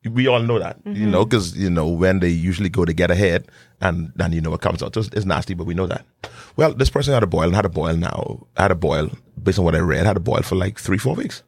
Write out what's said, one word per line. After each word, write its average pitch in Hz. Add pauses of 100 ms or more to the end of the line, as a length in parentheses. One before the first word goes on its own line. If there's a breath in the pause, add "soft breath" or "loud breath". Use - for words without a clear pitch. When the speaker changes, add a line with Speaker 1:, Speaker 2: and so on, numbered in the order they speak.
Speaker 1:
We 120
all 123
know 117
that, 87
you 104
Speaker 2:
Mm-hmm. 104
Speaker 1:
know, 90
'cause, 107
you 95
know, 82
when 92
they 87
usually 87
go 87
to 82
get 85
ahead 87 (320 soft breath)
and, 85
and 90
you 82
know, 80
it 82
comes 85
out. -
So 110
it's, 107
it's 107
nasty, 92
but 85
we 85
know 92
that. - (520 loud breath)
Well, 156
this 120
person 139
had 120
a 104
boil 82
and 87
had 104
a 95
boil 82
now, - (100)
had 98
a 92
boil, 78 (320)
based 95
on 95
what 82
I 80
read, 82
had 98
a -
boil -
for, -
like, 95
three, 101
four 131
weeks. -